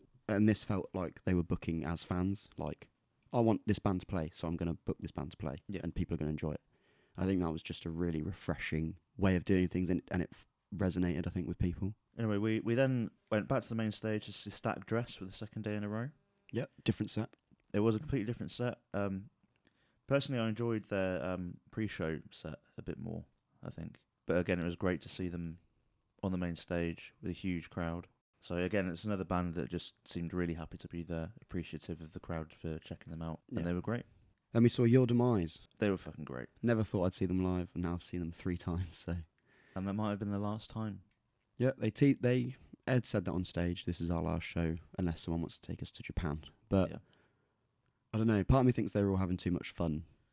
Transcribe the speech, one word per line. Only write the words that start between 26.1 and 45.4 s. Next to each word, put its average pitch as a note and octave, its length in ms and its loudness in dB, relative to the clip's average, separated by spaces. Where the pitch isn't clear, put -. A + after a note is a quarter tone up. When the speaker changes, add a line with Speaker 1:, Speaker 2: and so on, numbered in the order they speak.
Speaker 2:
on G2 80 0
the F#2 60 0
main F2 180 0
stage E2+ 680 -2
with F#2 100 -4
a - 20 -4
huge F2 360 -2
crowd. E2+ 380 -4
So - 140 -6
again, F2+ 340 2
it's E2+ 140 -6
another G2+ 220 -2
band F2+ 300 0
that D#2 140 -2
just - 240 -6
seemed E2+ 280 -6
really F2 200 0
happy D#2+ 240 -8
to - 100 -14
be E2+ 160 -8
there, E2 280 -6
appreciative E2 600 -8
of D#2+ 120 -14
the F2+ 60 -12
crowd D#2+ 340 -6
for D#2+ 260 -6
checking - 320 -14
them E2 100 -8
out, E2 280 -6
and - 100 -4
Speaker 1:
Yeah. E2+ 60 -2
Speaker 2:
they F2 80 0
were F2+ 80 0
great. - 240 -4
Speaker 1:
Then A#2 120 6
we A#2+ 60 10
saw B2+ 140 4
Your B2 220 8
Demise. A#2+ 540 2
Speaker 2:
They G#2 140 4
were F#2 60 2
fucking D#2 280 -12
great. B1 220 -8
Speaker 1:
Never A2+ 200 4
thought F#2+ 220 2
I'd F#2+ 80 2
see F#2 140 0
them F#2 160 2
live, F2+ 320 0
and F2 80 0
now E2+ 100 0
I've F2 100 -4
seen - 160 -6
them E2+ 120 -4
three F2+ 260 -2
<laughs> - 100 -6
times, - 60 -10
so. F2 200 -4
Speaker 2:
And F#2+ 120 -4
that G2+ 60 -2
might G#2+ 160 0
have G2+ 100 -2
been G2+ 120 -4
the G2+ 80 -2
last G#2 320 -4
time. G#2+ 300 -6
Speaker 1:
Yeah, B2+ 180 4
they A2 140 0
te-, C#3 280 6
they, B2+ 360 0
Ed B2 180 4
said F#2+ 200 0
that F#2 60 -2
on F2+ 140 0
stage, F2 400 -2
"This F2 160 -2
is E2+ 80 0
our E2 140 2
last E2 200 0
show, E2 340 0
unless E2+ 240 0
someone E2 200 -2